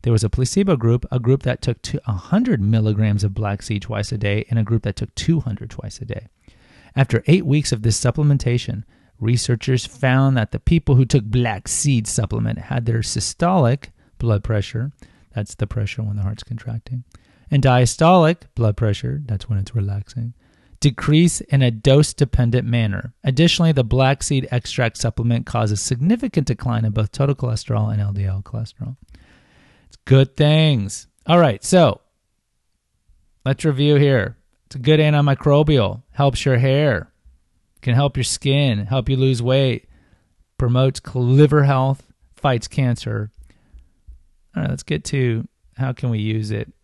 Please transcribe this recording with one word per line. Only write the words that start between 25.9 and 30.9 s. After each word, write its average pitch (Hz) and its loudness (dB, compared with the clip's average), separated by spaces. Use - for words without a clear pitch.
decline 113 -4
in 107 -2
both 107 -2
total 139 0
cholesterol 110 -4
and 107 -2
L 101 -4
D 98 -4
L 95 -4
cholesterol. 113 -12
It's - -20
good 135 4
things. 147 2